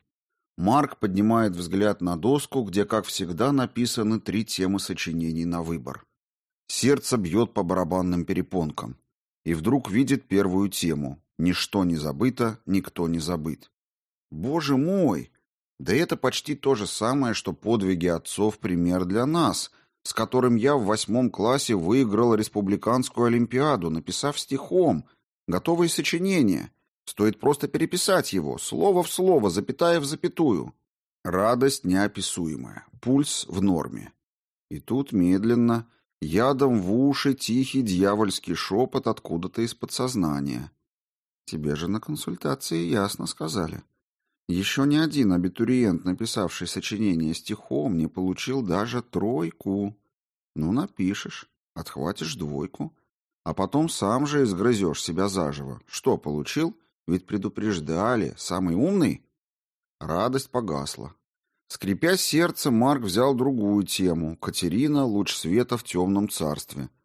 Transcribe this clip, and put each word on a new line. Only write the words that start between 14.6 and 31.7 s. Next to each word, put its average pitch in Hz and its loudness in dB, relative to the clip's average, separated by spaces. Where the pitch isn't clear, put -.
мой! 143 0
Да 80 0
это 165 0
почти - -2
то 135 2
же 104 -2
самое, 120 0
что 92 -4
подвиги 95 0
отцов 95 0
пример 90 0
для 107 0
нас, 151 0
с - -8
которым 120 2
я 139 4
в 120 2
восьмом 110 2
классе 120 2
выиграл 110 4
республиканскую 110 0
олимпиаду, 117 2
написав 82 -4
стихом, 135 0
готовое 165 2
сочинение. 165 0
Стоит 104 0
просто 143 0
переписать 165 0
его, 73 -2
слово 180 2
в 165 -6
слово, 170 4
запятая 165 2
в 143 -2
запятую. 139 0
Радость 117 2